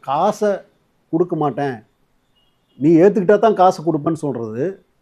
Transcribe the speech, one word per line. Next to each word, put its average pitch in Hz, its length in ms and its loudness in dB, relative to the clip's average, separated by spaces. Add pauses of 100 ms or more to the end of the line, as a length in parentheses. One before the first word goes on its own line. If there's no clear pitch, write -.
காசை 196 540 -2 (560)
கொடுக்க 175 240 -2
மாட்டேன், 139 480 -4 (920)
நீ 143 140 0
ஏத்துக்கிட்டா 196 500 4
தான் 220 160 2
காசு 185 280 2
கொடுப்பேன்னு 160 300 -2
சொல்றது 127 680 -8 (220)